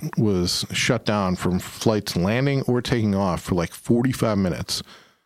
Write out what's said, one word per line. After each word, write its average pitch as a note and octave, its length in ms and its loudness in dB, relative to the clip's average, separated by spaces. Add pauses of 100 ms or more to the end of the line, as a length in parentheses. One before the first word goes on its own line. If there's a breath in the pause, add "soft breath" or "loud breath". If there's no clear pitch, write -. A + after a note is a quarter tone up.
(160)
was F#2 560 0
shut - 320 0
down G2 320 0
from F#2 220 0
flights - 580 0
landing B2+ 460 2
or B2 180 0
taking A2 340 0
off G2 280 0
for, - 120 -2
like, E2+ 180 0
forty-five A#2+ 680 0
minutes. - 440 -2 (440 loud breath)